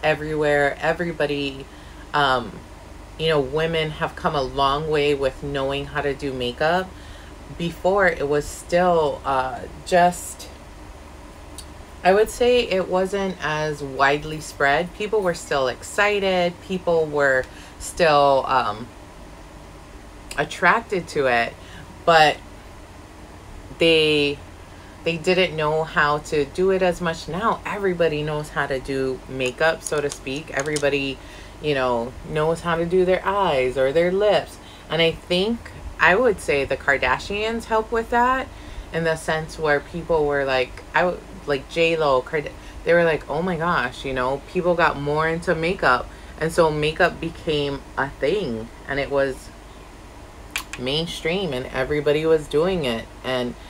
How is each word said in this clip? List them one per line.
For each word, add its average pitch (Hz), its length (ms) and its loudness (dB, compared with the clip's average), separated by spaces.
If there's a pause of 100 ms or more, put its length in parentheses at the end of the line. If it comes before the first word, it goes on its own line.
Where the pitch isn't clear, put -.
everywhere. 151 760 2
Everybody, 147 880 -2 (480)
um, 123 460 2 (580)
you 160 100 -2
know, 156 120 4
women 156 520 -2
have 151 240 -6
come 160 200 -2
a 139 60 0
long 139 480 0
way 147 240 2
with 135 300 -2
knowing 139 440 -2
how 143 140 -4
to 139 120 0
do 139 180 -6
makeup. 151 580 0 (680)
Before, 180 500 2
it 147 220 0
was 147 160 2
still, 170 800 2
uh, 131 360 -2 (240)
just, - 600 2 (1500)
I 185 120 8
would 214 160 6
say 247 320 4
it 185 260 0
wasn't 190 540 0
as 151 400 -2
widely 143 580 0
spread. 151 560 0
People 208 260 0
were 180 120 2
still 139 340 0
excited. 190 840 0 (100)
People 170 420 0
were 143 380 2 (340)
still, 143 720 4
um, 117 400 0 (1500)
attracted 185 720 0
to 139 180 0
it, 117 260 2 (520)
but 165 320 8 (1400)
they, 151 580 4 (640)
they 165 140 -2
didn't 170 400 2
know 156 260 0
how 147 360 2
to 147 260 0
do 185 260 2
it 185 100 2
as 180 200 2
much. 170 260 -4
Now 190 380 -2
everybody 170 580 0
knows 151 260 -4
how 147 180 -2
to 135 120 -2
do 131 480 -2
makeup, 131 560 0
so 151 160 -2
to 143 100 0
speak. 139 420 -8
Everybody, 139 640 0 (440)
you 151 120 0
know, 123 400 0 (160)
knows 156 320 0
how 170 140 0
to 170 100 0
do 180 200 4
their 185 200 2
eyes 151 520 2
or 135 140 4
their 170 200 4
lips. 196 460 2 (320)
And 156 120 0
I 160 100 4
think, 190 600 -2 (280)
I 170 160 8
would 220 240 4
say 143 240 0
the 131 140 -2
Kardashians 202 880 0
help 220 260 0
with 226 200 -2
that, 254 360 2 (460)
in 165 100 -2
the 160 120 2
sense 160 420 -4
where 147 220 2
people 156 460 0
were 143 200 2
like, 131 380 0 (100)
I 160 80 4
w-, 175 200 0 (260)
like, 139 220 -2
J 165 280 2
Lo, 139 240 4
Kard-, 151 300 -4 (320)
they 165 100 4
were 170 100 6
like, 160 260 0
"Oh 147 120 -2
my 175 160 -2
gosh," 147 480 -2
you 135 80 -4
know, 131 340 0
people 175 280 0
got 160 240 2
more 151 280 0
into 165 280 -2
makeup. 160 540 0 (300)
And 160 120 -2
so 165 180 4
makeup 156 500 0
became 147 600 -4 (160)
a 135 120 -2
thing, 135 580 -2 (200)
and 143 120 -4
it 135 100 -4
was 139 400 -2 (1300)
mainstream, 160 760 -2
and 127 140 -4
everybody 147 580 0
was 160 220 4
doing 165 380 2
it, 113 200 -2 (180)
and 123 320 -2 (140)